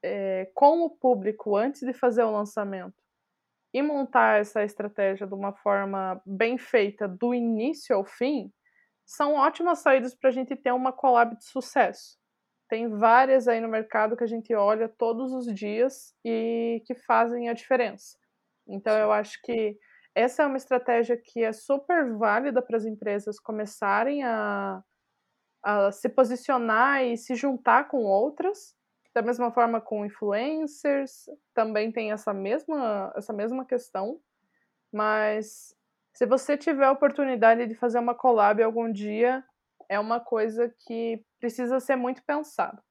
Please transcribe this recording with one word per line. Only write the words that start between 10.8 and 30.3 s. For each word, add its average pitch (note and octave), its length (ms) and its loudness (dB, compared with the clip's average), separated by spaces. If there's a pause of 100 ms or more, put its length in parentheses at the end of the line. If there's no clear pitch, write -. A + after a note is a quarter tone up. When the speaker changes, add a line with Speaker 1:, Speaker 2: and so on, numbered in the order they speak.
Speaker 1:
collab A#3 420 4
de - 80 -20
sucesso. - 760 -2 (520)
Tem A#3 200 -4
várias A#3 580 4
aí A3+ 120 2
no A3+ 80 -4
mercado A3 480 -2
que A#3+ 80 -4
a A#3 40 -2
gente A3+ 260 -4
olha A3 360 2
todos A#3 440 -4
os B3+ 120 -6
dias A3 680 -4 (100)
e A3+ 640 -2
que B3+ 100 -6
fazem A#3+ 540 0
a A#3 40 -4
diferença. A3+ 640 -4 (500)
Então, G3+ 260 -2
Speaker 2:
Sim. G#3+ 80 4
Speaker 1:
eu G#3+ 100 2
acho G#3 300 -2
que A3 360 -4 (360)
essa B3+ 300 2
é - 20 4
uma C4+ 120 -2
estratégia A#3+ 600 0
que A#3 260 -6
é A3 100 0
super C#4 640 0
válida A3+ 440 2
pras A3+ 240 -2
empresas G#3 540 -6
começarem G#3+ 840 -2
a, G3+ 580 -4 (840)
a G3+ 280 2
se G#3+ 180 -4
posicionar B3 960 2
e A#3 140 -2
se B3 180 -6
juntar C4 520 2
com B3+ 160 -2
outras, D4 720 -2 (400)
da A#3 80 2
mesma A#3 260 -2
forma A#3 320 2
com G#3 240 -6
influencers, C#4 1200 -4 (260)